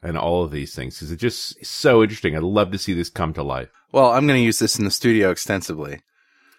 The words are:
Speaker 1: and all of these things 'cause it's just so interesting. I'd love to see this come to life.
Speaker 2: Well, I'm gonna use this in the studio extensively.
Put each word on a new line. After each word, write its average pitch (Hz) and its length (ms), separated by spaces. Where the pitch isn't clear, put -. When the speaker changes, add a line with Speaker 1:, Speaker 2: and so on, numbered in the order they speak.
Speaker 1:
and 80 140
all 87 260
of 78 80
these 73 240
things 64 240
'cause 78 120
it's 85 100
just - 440
so 123 380
interesting. 101 320
I'd 78 80
love 98 280
to 101 60
see 95 160
this 85 160
come 80 240
to 73 100
life. 65 260
Speaker 2:
Well, 131 200
I'm 135 160
gonna 135 120
use 117 200
this - 180
in 107 80
the 95 60
studio 110 400
extensively. 78 720